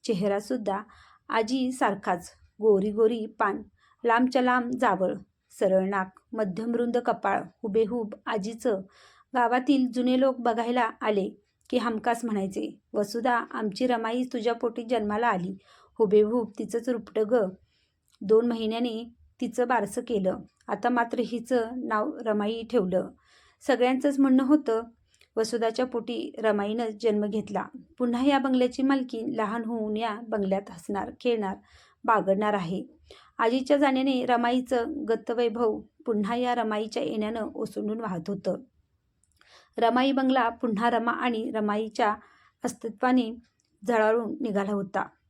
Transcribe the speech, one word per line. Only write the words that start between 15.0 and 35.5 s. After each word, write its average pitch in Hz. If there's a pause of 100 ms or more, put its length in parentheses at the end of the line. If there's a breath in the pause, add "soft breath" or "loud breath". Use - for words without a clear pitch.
आली, 190 (420 soft breath)
हुबेहूब 214
तिचंच 233
रुपटं 220
गं." 220 (720)
दोन 220
महिन्याने 226 (260)
तिचं 240
बारसं 240
केलं. 190 (300)
आता 208
मात्र 240
हिचं 233
नाव 233
रमाई 214
ठेवलं. 185 (580 soft breath)
सगळ्यांचंच 262
म्हणणं 262
होतं, 254 (540 soft breath)
वसुधाच्या 226
पोटी 233
रमाईनं 214 (140)
जन्म 208
घेतला. 208 (340)
पुन्हा 240
या 277
बंगल्याची 254
मालकी 254
लहान 220
होऊन 220
या 220
बंगल्यात 196
हसणार, 190 (100)
खेळणार, 214 (480 soft breath)
बागडणार 208
आहे. 185 (540 loud breath)
आजीच्या 262
जाण्याने 269
रमाईचं 247
गतवैभव 226 (260)